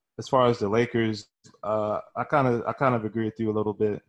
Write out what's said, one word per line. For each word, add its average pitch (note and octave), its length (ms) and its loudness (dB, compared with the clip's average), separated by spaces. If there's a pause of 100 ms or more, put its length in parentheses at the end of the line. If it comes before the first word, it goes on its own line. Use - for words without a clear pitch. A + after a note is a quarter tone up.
(200)
as A2+ 80 -14
far B2+ 180 4
as A#2+ 140 2
the G2+ 100 -2
Lakers, A2+ 580 0 (360)
uh, G#2+ 360 -2 (160)
I A#2 80 -4
kinda, B2+ 440 0
I A2+ 60 -2
kind C3+ 200 0
of A2 120 -2
agree A2 200 -4
with A2 140 -6
you A2+ 100 0
a G#2+ 80 0
little G#2+ 160 0
bit. G#2 360 -2